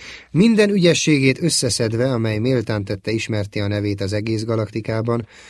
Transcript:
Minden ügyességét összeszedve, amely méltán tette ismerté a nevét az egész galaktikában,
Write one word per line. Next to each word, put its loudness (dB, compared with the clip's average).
Minden 4
ügyességét 4
összeszedve, 0
amely 0
méltán 0
tette -6
ismerté -4
a -2
nevét -2
az -4
egész -4
galaktikában, -4